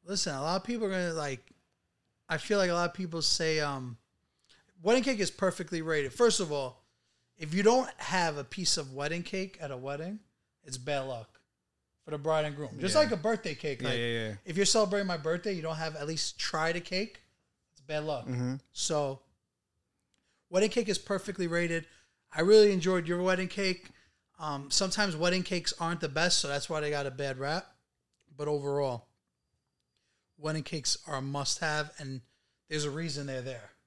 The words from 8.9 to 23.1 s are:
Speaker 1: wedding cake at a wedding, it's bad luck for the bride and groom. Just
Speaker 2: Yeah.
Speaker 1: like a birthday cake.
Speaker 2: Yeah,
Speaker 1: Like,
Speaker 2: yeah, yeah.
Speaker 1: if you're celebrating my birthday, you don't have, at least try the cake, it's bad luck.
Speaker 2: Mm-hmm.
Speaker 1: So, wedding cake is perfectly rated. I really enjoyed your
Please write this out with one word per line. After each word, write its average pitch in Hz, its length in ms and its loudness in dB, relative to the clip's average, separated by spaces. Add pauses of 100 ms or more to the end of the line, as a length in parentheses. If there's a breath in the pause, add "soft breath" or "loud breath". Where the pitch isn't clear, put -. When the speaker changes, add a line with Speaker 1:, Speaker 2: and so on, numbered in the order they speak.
Speaker 1:
wedding 151 300 -4
cake 190 380 -6
at 139 100 -8
a 127 60 -8
wedding, 147 420 -8 (460)
it's 131 120 -8
bad 135 300 -2
luck 120 320 -10 (640)
for 156 80 -10
the 151 60 -4
bride 156 260 2
and 147 100 -2
groom. 147 260 -8
Just 190 160 0
Speaker 2:
Yeah. 302 40 8
Speaker 1:
like 294 120 4
a 208 60 2
birthday 170 380 0
cake. 139 260 -4
Speaker 2:
Yeah, 123 60 -2
Speaker 1:
Like, 120 100 0
Speaker 2:
yeah, 117 100 0
yeah. 113 260 -2 (100)
Speaker 1:
if 170 140 -6
you're 196 80 4
celebrating 202 420 4
my 175 80 -2
birthday, 175 380 -2
you 170 80 -6
don't 160 160 -4
have, 160 180 -6
at 147 100 -8
least 160 320 -4
try 165 360 0
the 175 80 -2
cake, 185 400 -4 (500)
it's - 80 -20
bad 151 240 -4
luck. 139 240 -4
Speaker 2:
Mm-hmm. 123 280 -2 (180)
Speaker 1:
So, 143 480 -2 (1300)
wedding 196 200 4
cake 220 200 0
is 190 80 0
perfectly 190 500 -4
rated. 165 380 0 (480 soft breath)
I 160 80 0
really 208 320 10
enjoyed 175 340 2
your 175 140 0